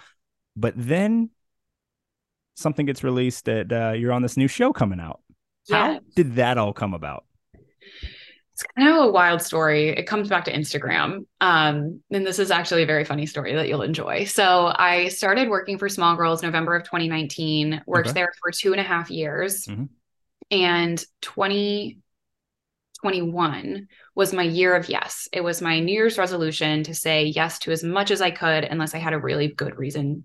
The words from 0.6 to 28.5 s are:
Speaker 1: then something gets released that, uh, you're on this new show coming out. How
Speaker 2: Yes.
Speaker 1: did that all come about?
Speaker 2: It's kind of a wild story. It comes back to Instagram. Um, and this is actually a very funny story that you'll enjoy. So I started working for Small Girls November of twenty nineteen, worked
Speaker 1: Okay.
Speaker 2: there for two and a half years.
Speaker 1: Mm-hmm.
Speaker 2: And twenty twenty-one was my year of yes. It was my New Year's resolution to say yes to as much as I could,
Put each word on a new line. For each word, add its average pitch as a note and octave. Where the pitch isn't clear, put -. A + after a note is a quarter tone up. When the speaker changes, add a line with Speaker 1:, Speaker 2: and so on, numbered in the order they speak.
Speaker 1:
then G3+
something D3+
gets C#3
released B2+
that, A2
uh, A2+
you're A#2
on B2
this B2
new C3+
show B3
coming F#2+
out. D#2+
How B3
Speaker 2:
Yes. -
Speaker 1:
did C#3
that B2
all G#2
come G2
about? D2+
Speaker 2:
It's -
kind C#4
of D#4
a G#3+
wild F3
story. D#3
It D#3+
comes G#3
back F3
to -
Instagram. D3
Um, D#3
and G3
this F#3
is G3
actually E3+
a D3
very D3+
funny D3
story C#3
that D#3
you'll C#3+
enjoy. C#3
So F3+
I F3+
started G#3
working F#3+
for G3
Small E3+
Girls E3
November E3+
of E3+
twenty E3
nineteen, D#3
worked E3+
Speaker 1:
Okay. -
Speaker 2:
there F3
for F3
two G3
and G3
a F#3+
half E3+
years. E3
Speaker 1:
Mm-hmm. G#2+
Speaker 2:
And E3+
twenty G3+
twenty-one F3
was F#3+
my F#3
year F3+
of E3+
yes. -
It F3+
was E3+
my E3
New F3
Year's A3
resolution D#3+
to D#3+
say D#3
yes D#3+
to E3
as E3
much G3
as G3
I F3+
could, D#3+